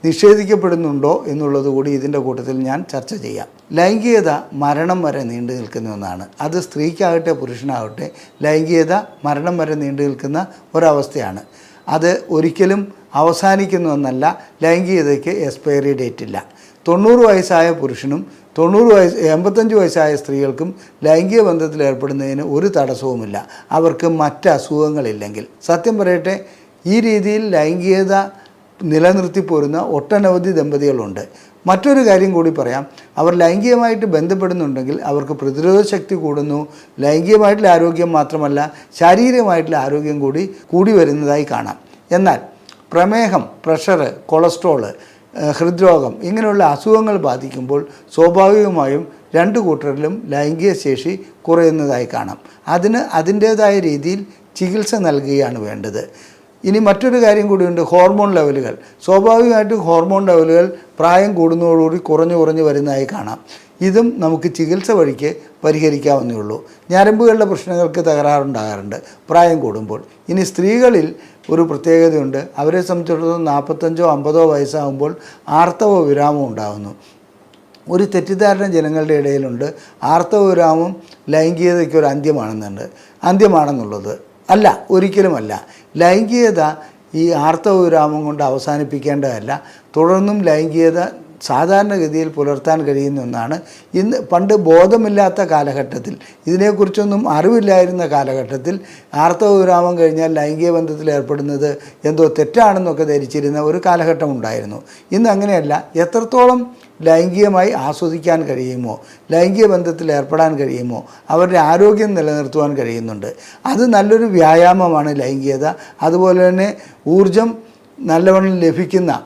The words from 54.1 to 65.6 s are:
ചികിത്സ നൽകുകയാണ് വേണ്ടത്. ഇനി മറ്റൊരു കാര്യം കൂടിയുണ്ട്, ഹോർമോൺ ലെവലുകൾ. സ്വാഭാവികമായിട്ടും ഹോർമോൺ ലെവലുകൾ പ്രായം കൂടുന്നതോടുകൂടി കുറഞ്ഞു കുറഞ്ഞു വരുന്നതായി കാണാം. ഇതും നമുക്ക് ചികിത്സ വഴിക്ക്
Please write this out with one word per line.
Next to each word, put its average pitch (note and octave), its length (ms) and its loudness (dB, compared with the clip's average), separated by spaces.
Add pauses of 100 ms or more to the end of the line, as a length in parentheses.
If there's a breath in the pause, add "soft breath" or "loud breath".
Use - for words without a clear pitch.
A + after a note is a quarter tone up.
ചികിത്സ G3+ 400 -4
നൽകുകയാണ് C#3 640 -2
വേണ്ടത്. G#2 420 -8 (600 loud breath)
ഇനി G3 160 0
മറ്റൊരു A3 460 2
കാര്യം G#3 220 2
കൂടിയുണ്ട്, F3+ 340 0 (100)
ഹോർമോൺ G3 460 4
ലെവലുകൾ. C3+ 360 -2 (320 loud breath)
സ്വാഭാവികമായിട്ടും A3 840 4
ഹോർമോൺ F3+ 380 2
ലെവലുകൾ E3 400 4 (340 loud breath)
പ്രായം F3+ 400 4
കൂടുന്നതോടുകൂടി E3 600 2 (100)
കുറഞ്ഞു E3 260 2
കുറഞ്ഞു D#3+ 280 2
വരുന്നതായി C#3+ 500 0
കാണാം. G#2 260 -10 (420 loud breath)
ഇതും G3 260 2 (160)
നമുക്ക് D#3+ 240 -2 (100)
ചികിത്സ E3+ 340 -2
വഴിക്ക് D3+ 380 0 (340 loud breath)